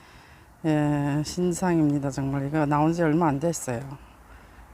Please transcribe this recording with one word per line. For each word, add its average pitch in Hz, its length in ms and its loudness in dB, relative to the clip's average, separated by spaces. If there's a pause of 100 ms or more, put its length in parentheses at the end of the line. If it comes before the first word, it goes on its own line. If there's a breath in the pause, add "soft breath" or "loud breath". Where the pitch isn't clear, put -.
(640 loud breath)
예, 147 600 2
신상입니다. 165 840 0
정말 135 360 -4
이거 151 200 0
나온 151 260 4
지 170 100 -2
얼마 165 240 2
안 139 140 0
됐어요. 139 400 -4 (920 loud breath)